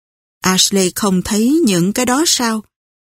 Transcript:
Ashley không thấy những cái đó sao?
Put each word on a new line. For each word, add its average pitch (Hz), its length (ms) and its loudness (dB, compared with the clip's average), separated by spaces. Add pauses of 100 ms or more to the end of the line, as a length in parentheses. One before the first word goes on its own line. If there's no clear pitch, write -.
(420)
Ashley 185 520 0
không 185 280 0
thấy 233 420 0
những 185 280 2
cái 247 140 -2
đó 262 200 0
sao? 226 380 -2 (380)